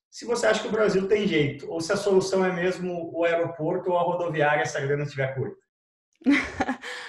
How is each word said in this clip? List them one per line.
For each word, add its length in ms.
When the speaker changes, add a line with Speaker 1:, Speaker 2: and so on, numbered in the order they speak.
Speaker 1:
se 160
você 200
acha 140
que 80
o 40
Brasil 360
tem 180
jeito, 440
ou 100
se 100
a 60
solução 480
é 80
mesmo 600
o 100
aeroporto 680
ou 60
a 60
rodoviária, 640
se 100
a 60
grana 220
estiver 300
curta. 220
Speaker 2:
<laughs> 600